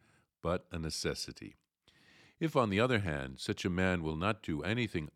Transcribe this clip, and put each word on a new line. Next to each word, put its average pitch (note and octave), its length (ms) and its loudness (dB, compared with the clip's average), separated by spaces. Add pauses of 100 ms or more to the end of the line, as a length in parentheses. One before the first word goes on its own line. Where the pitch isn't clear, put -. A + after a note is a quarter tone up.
(420)
but F2 300 -2
a E2+ 80 -6
necessity. - 760 -6 (840)
If, D#3 160 -2
on A#2+ 140 6
the G2 100 4
other B2 200 4
hand, C#2 420 -4
such - 240 -4
a F#2+ 40 2
man F2+ 320 2
will D#2 140 -2
not G2+ 260 0
do D2+ 220 -2
anything F#2+ 520 -2